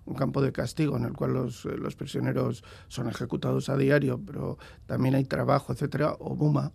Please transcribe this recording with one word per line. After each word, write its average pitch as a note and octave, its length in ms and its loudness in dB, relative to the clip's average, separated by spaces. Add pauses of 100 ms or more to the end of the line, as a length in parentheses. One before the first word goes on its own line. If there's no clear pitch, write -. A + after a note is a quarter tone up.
un C#3+ 80 -6
campo C3+ 260 0
de C3 120 4
castigo C#3+ 440 0
en A#2+ 80 0
el - 80 -2
cual C3+ 220 0
los, B2+ 320 -2
eh, - 100 -4
los - 200 -4
prisioneros B2+ 640 -2 (240)
son A#2+ 220 -4
ejecutados B2+ 600 -2
a C3+ 80 2
diario, C#3 480 4
pero - 340 -6 (280)
también C3 300 2
hay C3+ 80 4
trabajo, C3 480 0
etcétera, D3 460 0
o C#3+ 180 -6
Buma, D3 380 2